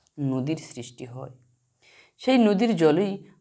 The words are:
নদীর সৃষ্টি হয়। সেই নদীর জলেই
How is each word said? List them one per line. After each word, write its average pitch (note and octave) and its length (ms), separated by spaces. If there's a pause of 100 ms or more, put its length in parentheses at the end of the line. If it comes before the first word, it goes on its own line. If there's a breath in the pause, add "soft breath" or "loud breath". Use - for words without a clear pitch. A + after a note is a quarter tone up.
(180)
নদীর C#3 380
সৃষ্টি - 480
হয়। C3 260 (880 soft breath)
সেই C4 200
নদীর A3 380
জলেই D#3 480 (160 loud breath)